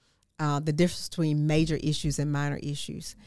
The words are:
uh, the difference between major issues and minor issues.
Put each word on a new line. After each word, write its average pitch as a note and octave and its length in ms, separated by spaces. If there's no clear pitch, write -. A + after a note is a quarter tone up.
uh, D3 200
the D#3 140
difference E3+ 380
between D3+ 360
major D#3 360
issues D3 360
and D3 140
minor C#3+ 300
issues. - 520